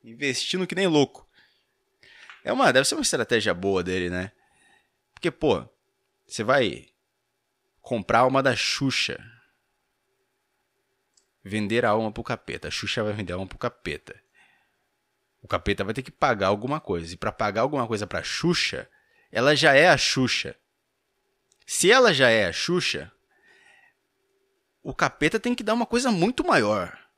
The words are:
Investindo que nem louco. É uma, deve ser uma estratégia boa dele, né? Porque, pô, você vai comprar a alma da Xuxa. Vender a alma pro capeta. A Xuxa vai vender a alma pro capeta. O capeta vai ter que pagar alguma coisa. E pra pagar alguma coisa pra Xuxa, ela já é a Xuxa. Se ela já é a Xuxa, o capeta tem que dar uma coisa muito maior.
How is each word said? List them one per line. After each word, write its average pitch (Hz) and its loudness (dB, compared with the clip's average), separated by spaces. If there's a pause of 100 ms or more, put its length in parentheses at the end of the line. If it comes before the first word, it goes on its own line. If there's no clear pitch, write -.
Investindo 139 -4
que 170 -8
nem 190 0
louco. 147 2 (1120)
É - -4
uma, 254 4
deve 135 4
ser - -2
uma 311 -4
estratégia 110 0
boa 92 0
dele, 90 -2
né? 92 -6 (800)
Porque, - -4
pô, 110 0 (640)
você - -8
vai 110 0 (920)
comprar 113 0
a - 6
alma 131 4
da 131 2
Xuxa. - -2 (2250)
Vender 107 -2
a 107 2
alma 110 0
pro 113 -10
capeta. - -10
A - -8
Xuxa - -6
vai 107 -4
vender 92 -8
a - -6
alma 95 -8
pro - -16
capeta. - -10 (1200)
O - -20
capeta 98 -2
vai 107 -6
ter 131 -6
que - -18
pagar 107 0
alguma 117 -2
coisa. 85 -8
E 87 -16
pra 107 -6
pagar 104 -2
alguma 135 -2
coisa 104 -6
pra 80 -6
Xuxa, - -2 (420)
ela 139 2
já 143 4
é 156 8
a 143 6
Xuxa. - -2 (1120)
Se - 2
ela 240 6
já 131 6
é 110 4
a 85 -2
Xuxa, - -4 (1700)
o 135 -12
capeta - 0
tem 240 -2
que 240 -12
dar 214 -2
uma 233 0
coisa 247 0
muito 214 0
maior. 104 0 (200)